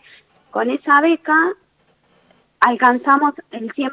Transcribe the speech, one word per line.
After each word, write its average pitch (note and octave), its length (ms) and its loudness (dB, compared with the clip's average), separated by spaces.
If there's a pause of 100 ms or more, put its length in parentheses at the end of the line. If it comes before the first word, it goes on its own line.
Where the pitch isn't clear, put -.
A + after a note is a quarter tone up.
(520)
con A3+ 180 -4
esa C#4+ 300 0
beca D#4+ 520 0 (1080)
alcanzamos B3+ 720 2 (160)
el A3+ 220 -10
cien C4+ 200 -6